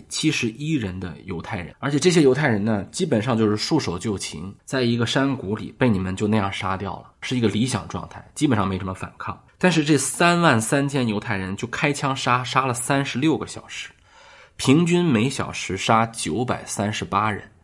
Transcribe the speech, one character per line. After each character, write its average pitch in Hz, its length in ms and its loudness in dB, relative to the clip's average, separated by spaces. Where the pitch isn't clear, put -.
七 - 200 0
十 123 200 -2
一 147 240 -4
人 95 260 -4
的 90 240 -8
犹 87 160 -8
太 107 160 -8
人， 85 220 -10
而 135 120 -4
且 147 80 0
这 185 120 4
些 170 100 6
犹 131 140 8
太 151 120 2
人 107 160 2
呢， 104 300 0
基 180 140 -2
本 120 160 2
上 117 160 0
就 110 100 6
是 104 80 4
束 147 240 0
手 85 180 -4
就 98 200 -4
擒， 87 360 -10
在 135 160 -2
一 117 160 2
个 117 80 2
山 135 280 0
谷 107 220 -4
里 - 220 -12
被 131 100 4
你 101 100 4
们 92 160 -2
就 107 140 0
那 107 80 2
样 98 160 0
杀 95 240 -4
掉 95 240 -6
了， - 100 -20
是 - 160 -4
一 - 20 0
个 113 80 4
理 104 160 2
想 85 240 -2
状 82 220 -8
态， - 120 -16
基 151 120 2
本 135 80 4
上 98 140 0
没 95 100 -2
什 95 60 -6
么 95 80 -6
反 92 240 -10
抗。 - 220 -10
但 185 160 4
是 156 100 2
这 147 140 4
三 170 460 2
万 135 180 6
三 139 260 0
千 135 220 0
犹 104 100 -2
太 110 200 -4
人 95 180 -6
就 117 120 -8
开 - 220 -2
枪 143 240 -2
杀， 127 300 0
杀 131 220 0
了 123 80 0
三 139 280 0
十 135 160 -4
六 139 200 2
个 - 80 -6
小 - 200 -14
时， - 220 -14
平 151 280 4
均 175 180 4
每 135 280 4
小 - 200 -4
时 - 240 -6
杀 113 340 4
九 - 360 -4
百 113 220 -4
三 104 260 -2
十 101 100 -6
八 101 280 0
人。” 98 120 -6